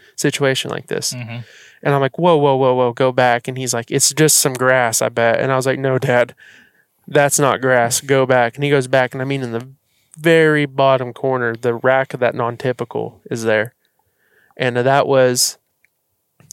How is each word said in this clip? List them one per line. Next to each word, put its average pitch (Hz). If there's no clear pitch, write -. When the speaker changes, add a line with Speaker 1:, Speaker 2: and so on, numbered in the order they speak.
Speaker 1:
situation 135
like -
this." -
Speaker 2:
Mm-hmm. 120
Speaker 1:
And 143
I'm 139
like, 135
"Whoa, 170
whoa, 143
whoa, 131
whoa, 123
go 127
back." 123
And 127
he's 127
like, 117
"It's 143
just 147
some 135
grass, 127
I 120
bet." 117
And 131
I 131
was 131
like, 131
"No, 135
Dad, 123
that's 143
not 123
grass. 123
Go 139
back." 123
And 143
he 143
goes 139
back, 127
and 135
I -
mean, 139
in 120
the 113
very 156
bottom 135
corner, 123
the 117
rack 131
of 135
that 120
non-typical 120
is 117
there. 110
And 123
that 135
was, 127